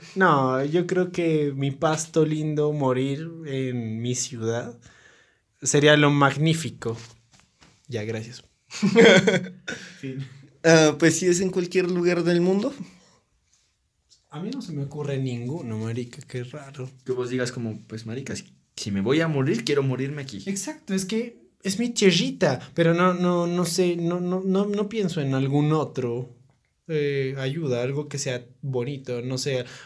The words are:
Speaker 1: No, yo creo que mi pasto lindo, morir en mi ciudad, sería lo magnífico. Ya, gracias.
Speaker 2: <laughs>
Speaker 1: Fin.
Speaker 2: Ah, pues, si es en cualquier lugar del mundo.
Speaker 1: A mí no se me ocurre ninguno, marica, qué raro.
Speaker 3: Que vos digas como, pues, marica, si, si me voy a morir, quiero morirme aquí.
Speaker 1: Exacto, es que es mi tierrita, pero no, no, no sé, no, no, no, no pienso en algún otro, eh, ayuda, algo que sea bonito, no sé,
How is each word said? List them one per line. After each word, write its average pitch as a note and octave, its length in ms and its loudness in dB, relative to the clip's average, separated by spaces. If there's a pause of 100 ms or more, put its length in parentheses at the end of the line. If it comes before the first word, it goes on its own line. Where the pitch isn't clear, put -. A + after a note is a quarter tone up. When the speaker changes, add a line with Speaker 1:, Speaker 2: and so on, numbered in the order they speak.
(160)
Speaker 1:
No, C3+ 480 4
yo E3+ 240 0
creo F3+ 240 0
que D#3+ 440 0
mi C#3 160 -2
pasto D#3 540 0
lindo, D3+ 460 0
morir C#3 580 0 (160)
en B2 560 -6
mi B2 140 -2
ciudad, A#2 640 -6 (800)
sería D3 360 6
lo D3 120 6
magnífico. C#3+ 880 0 (880)
Ya, A2 160 -8
gracias. A2+ 400 -10 (260)
Speaker 2:
<laughs> - 1300 4
Speaker 1:
Fin. C3 260 -10 (380)
Speaker 2:
Ah, D#3+ 340 8
pues, D#3+ 200 4
si F#3 100 -2
es F3 140 2
en F#3+ 80 0
cualquier F3+ 420 0
lugar F3 320 2
del F3 180 2
mundo. G3+ 320 2 (1600)
Speaker 1:
A D3+ 100 -14
mí G3 100 -8
no C4 120 -10
se F3+ 100 -12
me C#3+ 140 -6
ocurre C#3 320 -6
ninguno, B2 600 -6
marica, A#2 480 -8
qué B2 200 -10
raro. C3+ 440 -14 (160)
Speaker 3:
Que C3 60 -2
vos B2 180 -4
digas B2+ 220 -2
como, A2+ 360 -8
pues, A2 180 -12
marica, A#2+ 300 -10
si, - 100 -12 (320)
si - 140 -8
me G2 100 -2
voy C3 180 2
a E3 80 2
morir, D#3 380 0
quiero C#3+ 180 2
morirme C3+ 380 -4
aquí. G#2+ 240 -12
Speaker 1:
Exacto, G3 480 -8
es F#3+ 120 -2
que A#3 360 -4 (220)
es F#3+ 160 -2
mi A#3+ 100 0
tierrita, F#3 720 2 (140)
pero E3+ 200 4
no, F3+ 200 4
no, F3+ 320 2
no F3 200 0
sé, F3 320 2
no, E3+ 220 0
no, F3+ 240 -2
no, F#3+ 220 2
no G#3 240 -2
pienso G3 300 -2
en C#3 140 0
algún C#3+ 400 2
otro, C3 600 -2 (580)
eh, C#3 460 -2
ayuda, C3+ 440 -2
algo C#3 280 -4
que C#3+ 100 -8
sea B2 260 -6 (160)
bonito, B2 600 -6
no B2+ 160 -4
sé, B2+ 280 -4 (200)